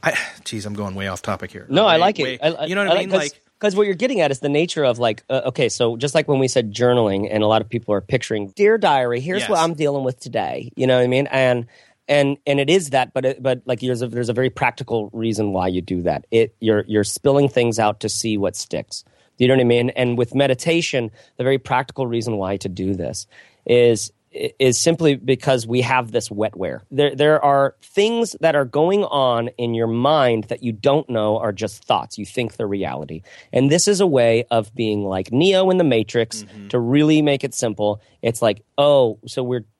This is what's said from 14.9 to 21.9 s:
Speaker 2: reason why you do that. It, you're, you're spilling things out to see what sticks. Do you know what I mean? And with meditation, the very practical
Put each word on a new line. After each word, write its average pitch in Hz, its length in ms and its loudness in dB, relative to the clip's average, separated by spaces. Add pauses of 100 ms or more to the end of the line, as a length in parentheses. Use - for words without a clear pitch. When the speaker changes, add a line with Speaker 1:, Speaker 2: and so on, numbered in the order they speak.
Speaker 2:
reason 110 400 -2
why 92 160 0
you 92 140 -2
do 90 200 -4
that. 82 280 -2
It, 113 300 2
you're, 107 280 2
you're 107 160 2
spilling 139 460 2
things 117 280 0
out 107 220 0
to 110 80 -4
see 107 300 -2
what 95 180 -2
sticks. - 480 -10 (320)
Do 123 80 0
you 123 40 4
know 131 80 6
what 131 40 4
I 123 40 4
mean? 120 260 2
And 123 260 -2
with 117 180 -2
meditation, 139 760 0 (260)
the 127 80 -6
very 135 140 2
practical 127 480 -4